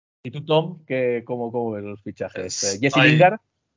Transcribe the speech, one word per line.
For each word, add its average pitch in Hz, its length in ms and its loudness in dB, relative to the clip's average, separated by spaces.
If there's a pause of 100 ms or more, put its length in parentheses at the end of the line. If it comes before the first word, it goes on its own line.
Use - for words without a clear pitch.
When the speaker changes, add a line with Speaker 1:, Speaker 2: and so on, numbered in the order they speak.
(240)
Speaker 1:
¿Y 120 80 -12
tú, 147 140 -12
Tom, 160 400 0
qué, 123 400 -2
cómo, 120 260 -6
cómo 120 200 -4
ves 104 140 -6
los 101 180 -12
fichajes? 92 600 -8
Speaker 2:
Es-, 98 120 -2
Speaker 1:
Eh, 98 60 -8
Jesse 135 160 2
Speaker 2:
hay, 131 140 6
Speaker 1:
Lingard. 180 280 6 (380)